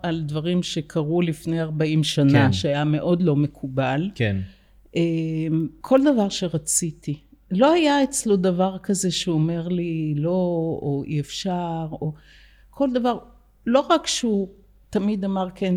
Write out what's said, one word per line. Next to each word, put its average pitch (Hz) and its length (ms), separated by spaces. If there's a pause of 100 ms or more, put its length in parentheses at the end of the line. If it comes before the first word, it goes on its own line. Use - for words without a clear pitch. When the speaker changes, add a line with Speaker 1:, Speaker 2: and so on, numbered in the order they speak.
Speaker 1:
על 165 180
דברים 160 420
שקרו 165 600
לפני 165 400
ארבעים 156 420
שנה, 139 420
Speaker 2:
כן. 135 60
Speaker 1:
שהיה 143 320
מאוד 165 380
לא 151 140
מקובל. 139 760
Speaker 2:
כן. 104 220 (600)
Speaker 1:
אמ, 160 720 (120)
כל 262 200 (120)
דבר 214 160
שרציתי, 160 920 (300)
לא 254 220
היה 285 320
אצלו 226 320
דבר 185 460
כזה 185 280
שהוא 165 240
אומר 165 340
לי, 165 480
"לא", 151 140 (520)
או 139 240
"אי 151 140
אפשר", 170 720
או 156 200 (580)
כל 277 220
דבר, 240 260 (480)
לא 240 140
רק 320 260
שהוא 202 420 (420)
תמיד 208 340
אמר 190 300
כן 185 220